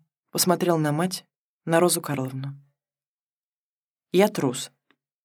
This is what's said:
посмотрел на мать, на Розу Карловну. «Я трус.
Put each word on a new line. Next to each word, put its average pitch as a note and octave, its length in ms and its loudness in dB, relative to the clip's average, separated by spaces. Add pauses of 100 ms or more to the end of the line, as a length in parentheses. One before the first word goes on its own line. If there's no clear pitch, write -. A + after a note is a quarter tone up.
(320)
посмотрел E3+ 460 2
на D3+ 140 0
мать, F3+ 340 -4 (380)
на E3 160 2
Розу F3 200 4
Карловну. C3+ 540 -6 (1600)
«Я G3 160 4
трус. C#3 420 -4 (540)